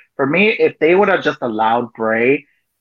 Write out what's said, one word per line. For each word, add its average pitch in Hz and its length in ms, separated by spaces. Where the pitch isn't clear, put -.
for 139 100
me, 185 260
if 156 280
they 160 160
would 202 140
have 165 120
just 147 200
allowed 113 540
Bray 113 500